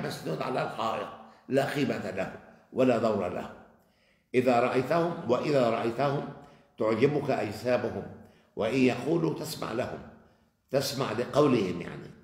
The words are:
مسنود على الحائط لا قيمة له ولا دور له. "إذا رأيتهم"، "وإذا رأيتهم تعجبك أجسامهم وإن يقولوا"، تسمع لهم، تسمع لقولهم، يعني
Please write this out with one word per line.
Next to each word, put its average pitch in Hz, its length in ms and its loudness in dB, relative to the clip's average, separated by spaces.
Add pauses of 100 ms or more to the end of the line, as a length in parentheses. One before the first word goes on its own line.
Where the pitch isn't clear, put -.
مسنود 151 380 -6
على 127 200 -2
الحائط 110 440 -4 (420)
لا 135 260 0
قيمة 113 360 -2
له 92 220 -6 (400)
ولا 123 260 4
دور 107 300 2
له. - 220 -6 (840)
"إذا 123 260 4
رأيتهم"، 135 680 0
"وإذا 123 400 4
رأيتهم 117 580 0 (500)
تعجبك 131 520 2
أجسامهم 110 720 -2 (540)
وإن 113 180 0
يقولوا"، 135 640 2
تسمع - 340 -8
لهم، 110 260 -4 (720)
تسمع 127 420 0
لقولهم، 117 680 2
يعني 76 300 -12 (140)